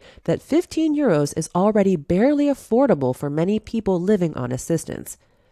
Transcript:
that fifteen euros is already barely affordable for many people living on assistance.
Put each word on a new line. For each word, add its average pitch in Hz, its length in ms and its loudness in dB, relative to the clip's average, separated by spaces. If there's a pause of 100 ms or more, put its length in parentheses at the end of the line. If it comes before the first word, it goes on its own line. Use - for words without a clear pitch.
(240)
that - 160 -2
fifteen 320 560 -2
euros 165 400 0
is 160 180 -6
already 196 420 2
barely 262 500 0
affordable 220 680 0
for 147 140 -6
many 170 300 0
people 196 420 -2
living 180 380 0
on 123 140 -4
assistance. - 680 -6 (340)